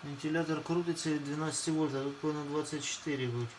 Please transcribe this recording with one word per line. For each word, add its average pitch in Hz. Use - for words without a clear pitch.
Вентилятор 151
крутиться 165
від 147
дванадцяти 151
вольт, 156
а 135
тут 139
повинно 151
двадцять 147
чотири 131
бути. 120